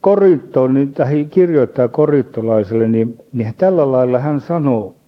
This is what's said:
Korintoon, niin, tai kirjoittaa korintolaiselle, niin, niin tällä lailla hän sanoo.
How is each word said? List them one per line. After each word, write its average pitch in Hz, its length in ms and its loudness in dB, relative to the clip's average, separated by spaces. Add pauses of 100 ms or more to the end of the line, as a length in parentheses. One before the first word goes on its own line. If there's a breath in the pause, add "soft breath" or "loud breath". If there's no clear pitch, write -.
Korintoon, 175 720 2
niin, 139 200 0
tai 147 360 -2
kirjoittaa 147 580 0
korintolaiselle, 113 1000 0
niin, 113 300 -2 (160)
niin 113 240 -6
tällä 175 340 0
lailla 127 280 0
hän 147 220 -4
sanoo. 131 540 -4 (120)